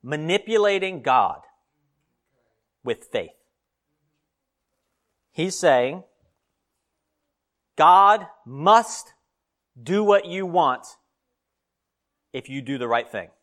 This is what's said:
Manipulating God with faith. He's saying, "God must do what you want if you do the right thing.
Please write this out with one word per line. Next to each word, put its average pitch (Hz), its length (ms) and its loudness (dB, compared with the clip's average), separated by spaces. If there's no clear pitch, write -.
Manipulating 190 1000 -4
God 107 440 0
with 120 220 -8
faith. - 320 -10
He's 190 260 -6
saying, 143 460 0
"God 196 520 6
must 175 680 0
do 180 220 -4
what 202 220 2
you 185 220 -8
want 160 500 -4
if 127 160 -14
you 135 120 -12
do 135 160 -10
the 123 120 -8
right 117 200 -4
thing. 92 220 -12